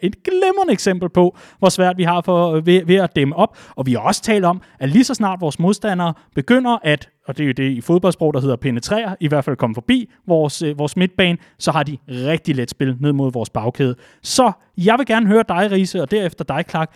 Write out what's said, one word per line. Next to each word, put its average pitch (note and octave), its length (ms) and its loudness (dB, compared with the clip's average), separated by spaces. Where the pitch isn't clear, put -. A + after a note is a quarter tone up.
et - 200 -4
glimrende F#4+ 500 0
eksempel F3+ 360 -2
på, F3+ 280 2
hvor F#3+ 100 4
svært F3+ 280 0
vi F#3 60 0
har F3 180 0
for, E3+ 380 2
ved, F3 260 4
ved F3 100 4
at F#3 200 0
dæmme C#3+ 200 0
op. G3 220 0
Og C3+ 100 -4
vi B2+ 80 0
har A2+ 60 -2
også D3 220 -2
talt G#3 240 0
om, F3+ 160 0
at C3+ 100 -2
lige A3+ 140 6
så C4+ 100 -4
snart F#3+ 280 -4
vores D3+ 180 -4
modstandere F3+ 540 0
begynder A#3+ 480 2
at, D3+ 260 -2
og C3 100 -10
det D#3 60 -4
er C#3+ 40 0
jo B2+ 60 0
det C3+ 180 -2
i A#2+ 100 -6
fodboldsprog, E3+ 520 0
der C3 80 -2
hedder C3 140 0
penetrere, F#3+ 640 -4
i D#3 80 -2
hvert C#3+ 180 0
fald C3+ 100 -4
komme A#2 180 -2
forbi A#3+ 360 -2
vores, D#3 340 0
øh, D3 180 -4
vores D3+ 180 -4
midtbane, F#3 400 0
så D#3+ 120 -2
har D3 120 2
de C#3+ 140 -10
rigtig C#3 460 -4
let B2 140 -4
spil C3 300 -4
ned D3 140 0
mod C3+ 180 0
vores A#2 180 -6
bagkæde. B2 460 -2
Så B3 280 2
jeg G3+ 200 2
vil C#4 80 0
gerne A3 220 0
høre G#3+ 220 4
dig, G3 220 0
Riese, F#3+ 300 -2
og C3+ 100 -4
derefter F#3+ 320 -2
dig, D3 260 -4
Clark. D#3+ 260 -4